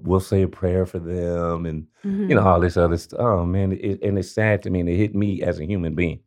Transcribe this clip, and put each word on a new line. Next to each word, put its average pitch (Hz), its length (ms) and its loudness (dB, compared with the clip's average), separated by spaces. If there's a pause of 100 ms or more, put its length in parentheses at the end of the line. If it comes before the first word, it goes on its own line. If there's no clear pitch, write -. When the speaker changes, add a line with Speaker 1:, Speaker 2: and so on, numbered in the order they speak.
Speaker 1:
we'll 92 160 4
say 95 220 0
a 92 60 0
prayer 92 380 -2
for 92 120 -10
them," 85 680 -4
and, 78 200 -8 (180)
Speaker 2:
Mm-hmm. 196 260 -4
Speaker 1:
you 139 60 6
know, 98 100 6
all 87 140 6
this 87 160 2
other 85 200 4
stuff. - 240 -10
Oh, 104 240 2
man, 95 280 0
it, 98 300 -4
and 101 160 0
it's 90 120 -4
sad 107 320 2
to 95 80 -6
me, 92 100 0
and 85 80 0
it 87 80 0
hit 107 180 0
me 101 280 -2
as - 160 -2
a 78 80 -8
human 85 280 -4
being. 82 320 -2